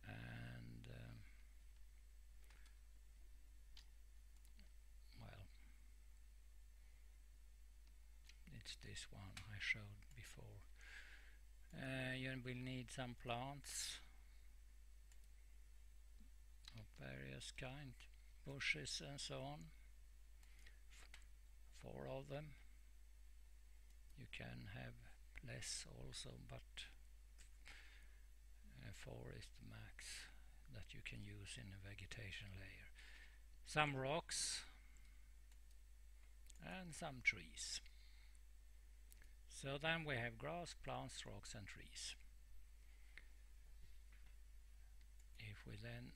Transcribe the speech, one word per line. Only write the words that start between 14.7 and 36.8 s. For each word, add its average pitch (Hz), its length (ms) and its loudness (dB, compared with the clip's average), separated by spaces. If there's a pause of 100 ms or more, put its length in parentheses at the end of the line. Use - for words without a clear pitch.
of 110 120 -4 (200)
various 131 540 0
kind, 135 340 0 (540)
bushes 143 600 6
and 143 120 0
so - 160 4
on. 139 240 2 (1040)
F-, - 1160 -8
four 131 260 2
of 135 200 2
them. 143 260 2 (1600)
You 127 140 -4
can 120 420 0
have 123 200 0 (540)
less 120 380 2 (140)
also, 127 300 0 (200)
but, - 360 -2 (1900)
uh, 110 140 -2
four - 440 -2
is 110 100 -2 (120)
the 117 80 -4
max - 600 -4 (440)
that - 200 -2
you - 100 -2
can - 220 2
use 101 320 -2
in 107 160 -2
a 95 140 -4
vegetation 101 600 0 (120)
layer. - 300 -4 (760)
Some 147 300 12
rocks - 640 8 (2000)
and 180 300 0